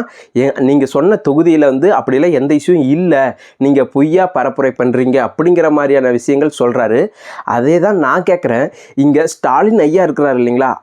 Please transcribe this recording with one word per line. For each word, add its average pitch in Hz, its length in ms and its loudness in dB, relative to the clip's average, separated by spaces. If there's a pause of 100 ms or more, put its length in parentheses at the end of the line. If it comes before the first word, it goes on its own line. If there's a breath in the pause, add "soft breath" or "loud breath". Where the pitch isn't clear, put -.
(360 loud breath)
"ஏ-, 131 220 0
நீங்க 135 280 2
சொன்ன 180 340 0
தொகுதியில 156 440 2
வந்து 135 280 2
அப்படிலாம் 147 380 0
எந்த 139 240 0
இஷ்யூவும் 180 340 0
இல்ல, 160 260 0 (440 loud breath)
நீங்க 135 260 2
பொய்யா 160 480 0
பரப்புரை 131 380 -2
பண்றீங்க" 127 520 0
அப்படிங்கிற 160 480 0
மாதிரியான 139 400 0
விஷயங்கள் 139 460 -2
சொல்றாரு. 120 440 0 (440 loud breath)
அதே 127 340 0
தான் 196 200 0
நான் 151 240 0
கேட்குறேன், 139 440 -2 (300 loud breath)
இங்க 147 300 2
ஸ்டாலின் 165 520 0
ஐயா 165 260 2
இருக்கிறாரு 143 340 -2
இல்லைங்களா, 123 320 0 (120)